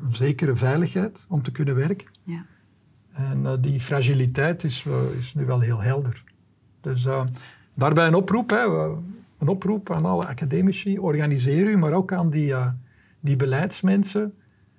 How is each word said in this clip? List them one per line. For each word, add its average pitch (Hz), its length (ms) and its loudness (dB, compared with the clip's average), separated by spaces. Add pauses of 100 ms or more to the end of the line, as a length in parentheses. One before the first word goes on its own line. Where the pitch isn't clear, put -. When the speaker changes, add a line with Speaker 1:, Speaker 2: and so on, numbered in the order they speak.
Speaker 1:
een 120 80 0
zekere 139 420 0
veiligheid 170 760 0
om 156 120 0
te 123 100 -6
kunnen 139 240 -2
werken. 160 320 -2 (160)
Speaker 2:
Ja. 170 220 -10 (680)
Speaker 1:
En, 135 320 -2
eh, 131 140 -2
die 139 200 0
fragiliteit 139 840 0
is, 139 240 -4
eh, 127 300 -2
is 123 160 -8
nu 139 120 -2
wel 123 140 0
heel 117 220 0
helder. 127 420 -2 (580)
Dus, 127 240 -2
eh, 135 180 0 (500)
daarbij 151 340 4
een 160 80 6
oproep, 196 340 2
hè, 214 160 2
eh, 156 260 0 (460)
een 139 100 0
oproep 196 440 -2
aan 165 140 0
alle 180 200 0
academici. 185 720 0
Organiseer 147 680 2
u, 214 100 2
maar 156 160 4
ook 190 200 0
aan 170 160 2
die, 147 240 0
eh, 127 140 0 (520)
die 139 160 0
beleidsmensen, 190 960 0 (460)